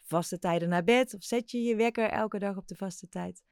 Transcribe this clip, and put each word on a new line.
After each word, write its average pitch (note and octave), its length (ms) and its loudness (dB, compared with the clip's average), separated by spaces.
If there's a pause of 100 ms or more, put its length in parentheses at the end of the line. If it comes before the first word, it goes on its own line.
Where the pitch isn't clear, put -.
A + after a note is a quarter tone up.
vaste E3+ 340 -2
tijden E3+ 300 2
naar F3 140 2
bed B3 300 4
of F#3+ 100 -14
zet A#3 280 -2
je A#3+ 100 -2
je A#3 140 2
wekker A3+ 340 2
elke G#3+ 300 -2
dag G3 180 -4
op F#3+ 100 -12
de F3+ 80 -12
vaste F#3 340 -10
tijd. F3+ 420 -8